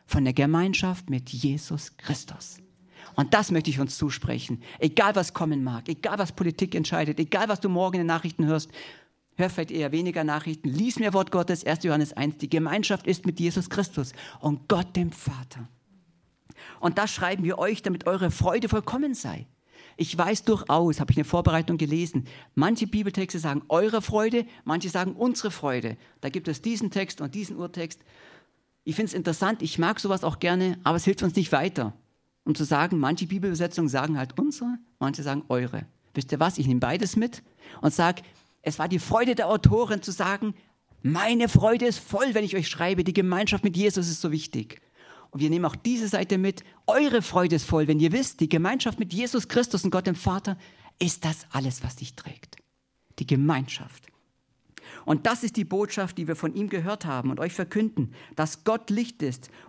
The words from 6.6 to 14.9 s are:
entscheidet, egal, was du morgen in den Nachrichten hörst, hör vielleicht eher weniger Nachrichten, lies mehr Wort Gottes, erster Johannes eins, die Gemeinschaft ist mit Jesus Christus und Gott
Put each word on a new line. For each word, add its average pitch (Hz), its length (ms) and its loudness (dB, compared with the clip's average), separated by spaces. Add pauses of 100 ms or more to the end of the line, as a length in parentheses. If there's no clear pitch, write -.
entscheidet, 156 420 -2
egal, 185 300 0
was 208 140 -2
du 202 80 0
morgen 180 260 0
in 180 60 0
den 165 60 0
Nachrichten 165 380 0
hörst, 156 260 0 (680)
hör 185 100 2
vielleicht 175 220 -6
eher 147 200 -2
weniger 170 320 0
Nachrichten, 151 460 -2
lies 214 300 0
mehr 208 140 2
Wort 190 180 2
Gottes, 175 320 0
erster 160 240 0
Johannes 151 260 2
eins, 147 240 -2
die 143 120 -6
Gemeinschaft 170 580 0
ist 175 180 0
mit 175 140 0
Jesus 175 300 0
Christus 156 420 -2 (300)
und 147 260 -2
Gott - 280 0